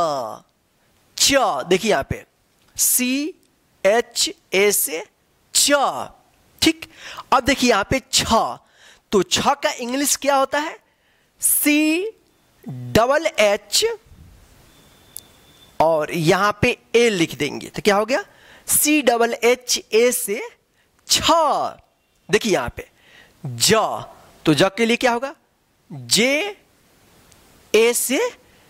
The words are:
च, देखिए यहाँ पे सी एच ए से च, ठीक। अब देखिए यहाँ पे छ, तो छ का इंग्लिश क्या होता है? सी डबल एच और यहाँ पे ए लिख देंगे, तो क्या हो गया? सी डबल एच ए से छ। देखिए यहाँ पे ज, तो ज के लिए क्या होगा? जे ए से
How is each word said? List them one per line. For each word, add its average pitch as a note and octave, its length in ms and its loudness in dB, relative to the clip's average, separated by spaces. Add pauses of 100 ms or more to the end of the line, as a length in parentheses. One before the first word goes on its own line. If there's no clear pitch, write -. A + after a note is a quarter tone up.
(1160)
च, G3+ 520 0
देखिए F#3+ 220 0
यहाँ C#3+ 180 0
पे G#2+ 160 -10 (500)
सी C4+ 580 -2 (500)
एच A3+ 460 0 (240)
ए G3+ 180 4
से F#3 320 -4 (500)
च, F#3+ 560 0 (520)
ठीक। D#4+ 240 0 (480)
अब B3+ 100 2
देखिए B3+ 260 2
यहाँ G#3 200 2
पे C4+ 120 -2 (100)
छ, - 140 0 (840)
तो G3+ 120 4
छ - 400 0
का D4+ 80 -2
इंग्लिश C4 460 -4
क्या C#4 180 0
होता C4+ 240 0
है? D#4 180 -8 (640)
सी D#4 680 0 (560)
डबल G#3 600 0 (120)
एच G#3 460 0 (1900)
और D#3 320 0
यहाँ F3+ 500 2
पे B3 160 0 (180)
ए A#3 140 4
लिख E3 260 0
देंगे, A#2+ 320 -6
तो - 140 -10
क्या G3+ 140 2
हो G#3+ 100 0
गया? C#4 180 -2 (440)
सी D4+ 340 2
डबल A#3 320 2
एच - 460 0 (140)
ए A#3+ 180 4
से A#3 300 -4 (680)
छ। - 240 0 (960)
देखिए G#3 240 0
यहाँ B2+ 240 -2
पे - 100 -16 (560)
ज, B2 300 -2 (720)
तो D#3+ 80 4
ज F3+ 240 2
के A#3 80 0
लिए A#3 120 2
क्या B3 140 0
होगा? C4+ 220 -6 (580)
जे B3+ 640 -2 (1160)
ए A3+ 200 4
से B3+ 260 -2 (500)